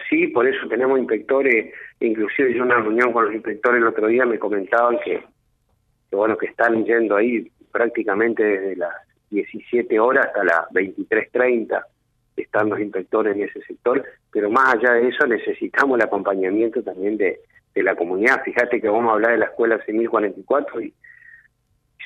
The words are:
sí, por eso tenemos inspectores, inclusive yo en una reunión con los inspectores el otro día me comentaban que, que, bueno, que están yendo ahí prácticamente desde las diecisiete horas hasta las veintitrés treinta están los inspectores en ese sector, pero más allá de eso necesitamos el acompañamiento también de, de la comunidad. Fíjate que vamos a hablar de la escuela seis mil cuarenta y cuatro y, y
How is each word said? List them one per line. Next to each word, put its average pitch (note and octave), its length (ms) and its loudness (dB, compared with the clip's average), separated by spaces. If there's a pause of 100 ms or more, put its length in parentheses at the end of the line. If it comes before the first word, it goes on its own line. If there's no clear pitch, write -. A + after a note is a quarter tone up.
sí, E3 180 2
por A#2+ 200 2
eso C3 200 -4
tenemos B2+ 320 0
inspectores, A#2 720 0 (280)
inclusive A2+ 520 0
yo A2+ 40 -2
en B2 60 0
una B2 180 2
reunión A2+ 320 0
con A#2 120 2
los G#2 80 -2
inspectores A2+ 480 0
el A2+ 60 4
otro G#2+ 200 0
día B2 180 2
me A2 140 -2
comentaban A2 640 0
que, F2 200 -4 (840)
que, G2 60 -6
bueno, G#2+ 220 2
que F#2 100 -6
están A2+ 380 0
yendo A2 300 2
ahí A2 320 0 (240)
prácticamente A2 720 0
desde G2 340 0
las F2 160 -6 (360)
diecisiete A2 720 -2
horas B2+ 280 4
hasta G2+ 160 -2
las E2 180 4 (100)
veintitrés G2 600 -2
treinta B2 540 0 (520)
están G#2+ 320 -2
los G2 120 -2
inspectores G#2 540 -2
en G2+ 80 -4
ese - 200 -10
sector, B2+ 400 -2 (280)
pero G#2 180 0
más C3 260 4
allá B2 200 2
de A#2+ 120 4
eso C3 180 0
necesitamos A#2+ 720 0
el A2 80 4
acompañamiento G2+ 800 -2
también G2 320 -4
de, G2+ 240 -2 (340)
de G2 100 0
la F#2+ 120 2
comunidad. F#2+ 480 0
Fíjate A#2+ 380 0
que G#2+ 80 0
vamos A2+ 200 2
a A2+ 40 4
hablar A2 180 2
de A#2 60 2
la G#2+ 80 2
escuela A2+ 400 0
seis G#2+ 120 -4
mil A2+ 120 0
cuarenta G#2+ 280 -2
y F#2+ 60 -16
cuatro C#3+ 380 -2
y, - 60 -8
y - 1200 -20